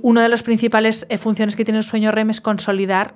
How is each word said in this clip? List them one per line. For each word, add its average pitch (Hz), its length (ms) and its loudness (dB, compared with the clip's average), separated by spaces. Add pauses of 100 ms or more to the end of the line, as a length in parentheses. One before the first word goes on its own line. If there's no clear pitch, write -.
una 233 200 4
de 226 80 4
las 233 140 0
principales, 226 680 0
eh, 214 80 -2
funciones 214 380 -2
que 226 80 0
tiene 220 140 -2
el 214 60 0
sueño 214 280 -2
rem 220 180 0
es 220 120 -2
consolidar 196 760 -2